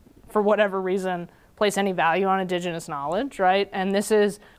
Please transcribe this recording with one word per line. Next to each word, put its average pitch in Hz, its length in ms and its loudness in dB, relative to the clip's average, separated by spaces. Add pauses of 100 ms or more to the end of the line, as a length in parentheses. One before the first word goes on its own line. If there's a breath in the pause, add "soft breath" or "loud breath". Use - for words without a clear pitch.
(300)
for 214 120 0
whatever 202 400 2
reason, 185 480 -4 (260 soft breath)
place 202 220 0
any 196 160 0
value 170 320 2
on 190 160 2
indigenous 175 480 -6
knowledge, 165 500 -6
right? 196 320 4
And 196 220 -2
this 202 180 0
is 208 280 2 (200 soft breath)